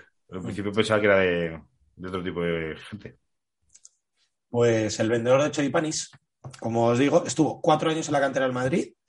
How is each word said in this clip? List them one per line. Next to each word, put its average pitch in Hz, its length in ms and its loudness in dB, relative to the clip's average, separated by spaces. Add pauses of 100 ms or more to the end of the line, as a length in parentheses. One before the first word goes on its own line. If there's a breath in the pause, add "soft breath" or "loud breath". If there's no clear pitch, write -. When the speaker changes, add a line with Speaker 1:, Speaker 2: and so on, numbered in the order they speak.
(320)
Speaker 1:
al 92 100 -10
principio 101 300 -6
pensaba 107 280 2
que 104 80 2
era 98 100 6
de, 85 420 0 (360)
de 90 120 -14
otro 90 160 -6
tipo 87 180 -6
de 82 340 -4 (120)
gente. - 300 -16 (1300)
Speaker 2:
Pues 113 520 2
el 110 100 0
vendedor 120 320 2
de 151 80 0
choripanis, 151 600 -2 (480)
como 117 260 0
os 120 140 2
digo, 143 260 4
estuvo - 360 -2
cuatro 160 280 2
años 160 180 -4
en 151 60 -2
la 143 60 2
cantera 135 260 0
del 127 80 0
Madrid. 135 400 -2 (160)